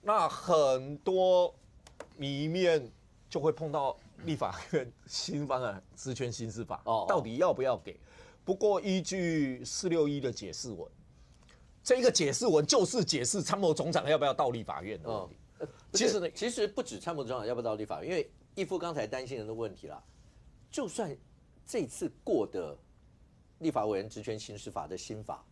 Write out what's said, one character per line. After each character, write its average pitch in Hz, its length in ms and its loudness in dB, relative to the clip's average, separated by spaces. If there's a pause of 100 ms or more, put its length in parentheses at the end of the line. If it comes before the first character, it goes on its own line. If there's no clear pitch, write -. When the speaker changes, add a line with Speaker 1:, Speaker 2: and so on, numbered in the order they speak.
Speaker 1:
那 196 280 4
很 139 680 4
多 185 540 4 (600)
里 143 320 -4
面 165 420 2 (400)
就 151 120 -2
会 151 100 4
碰 156 220 -4
到 139 240 -2 (260)
立 160 140 -2
法 98 200 -4 (140)
院 131 180 0 (160)
新 - 400 -6
方 131 160 -2
案、 98 220 -6 (140)
职 135 160 -8
权 120 180 -4
行 113 180 -8
使 107 140 -8
法， - 220 -8
Speaker 2:
哦， 110 180 2
哦。 - 60 -4
Speaker 1:
到 190 100 4
底 113 160 -6
要 165 180 4
不 120 80 -2
要 131 140 2
给？ 92 240 -12 (440)
不 190 120 0
过 202 260 4
依 190 180 2
据 156 640 0
四 - 240 -6
六 165 200 4
一 143 120 -2
的 127 120 -2
解 98 200 -8
释 120 200 -10
文， 85 180 -10 (960)
这 254 180 4
个 240 100 8
解 143 220 4
释 - 140 2
文 151 180 6
就 226 180 6
是 220 220 2
解 127 180 0
释 156 160 0
参 202 180 0
谋 190 140 4
总 160 200 0
长 147 180 0
要 156 80 6
不 151 80 2
要 135 80 4
到 135 160 2
立 120 140 -4
法 73 180 -6
院 208 200 -8
的 78 60 -10
问 104 220 -6
题。 - 60 -20 (240)
Speaker 2:
嗯。 151 80 -6 (260)
Speaker 1:
其 - 140 4
实 208 120 2
呢， 175 120 -2
Speaker 2:
其 220 180 -2
实 226 180 0
不 226 140 -4
止 - 180 -6
参 170 160 -4
谋 143 80 -4
总 123 140 -4
长 104 80 -4
要 120 80 0
不 117 60 -4
要 120 40 -4
到 110 120 0
立 107 100 -6
法 85 180 -6
院， 127 60 -6
因 185 60 -2
为 156 160 -2 (240)
义 190 100 -2
父 180 140 -4
刚 170 160 -6
才 127 100 -2
担 131 200 -6
心 127 120 -8
的 110 60 -6
那 104 40 -8
个 110 60 -6
问 110 200 -4
题 85 120 -18
啦， 78 160 -14 (720)
就 269 160 -4
算 165 280 -6 (480)
这 208 220 -4
次 - 260 -6 (120)
过 135 240 2
的 80 280 -6 (840)
立 160 100 -2
法 113 160 0
委 104 140 0
员 107 100 -6
职 107 140 -12
权 110 140 -4
行 104 200 -12
使 104 140 -12
法 80 160 -6
的 90 100 -8
新 107 260 -10
法 - 280 -10